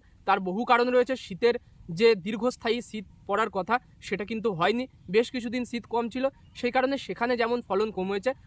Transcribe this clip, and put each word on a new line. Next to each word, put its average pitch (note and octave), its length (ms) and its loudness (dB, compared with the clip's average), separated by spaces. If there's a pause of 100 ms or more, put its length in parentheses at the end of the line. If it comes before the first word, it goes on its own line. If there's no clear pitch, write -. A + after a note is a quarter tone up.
(240)
তার G3+ 160 4
বহু F#3 240 -2
কারণ B3 240 6
রয়েছে। B3 280 4
শীতের A#3 380 0 (340)
যে F#3 280 4
দীর্ঘস্থায়ী A3+ 640 -2
শীত G#3+ 220 -10 (220)
পড়ার G#3 240 0
কথা F#3 240 0 (260)
সেটা G3+ 240 -6
কিন্তু A3+ 280 -4
হয়নি, G#3 320 2 (240)
বেশ A3 220 2
কিছুদিন B3 340 -4
শীত A#3 220 -6
কম A#3 220 -2
ছিল, C4 160 -4 (300)
সেই B3 180 -4
কারণে C4 260 0
সেখানে A#3 380 -4
যেমন A#3 260 0
ফলন G#3 280 0
কম F#3 200 -4
হয়েছে, G3+ 200 -2 (160)